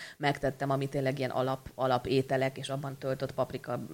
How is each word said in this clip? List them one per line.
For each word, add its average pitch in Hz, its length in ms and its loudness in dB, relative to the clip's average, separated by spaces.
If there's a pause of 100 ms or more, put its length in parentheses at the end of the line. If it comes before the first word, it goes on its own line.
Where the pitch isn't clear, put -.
(160)
megtettem, 139 540 0
ami 139 180 2
tényleg 131 300 0
ilyen 127 120 0
alap, 131 440 0
alapételek, 131 840 2
és 135 100 -8
abban 139 300 -4
töltött 135 340 -4
paprika, 127 480 -2 (140)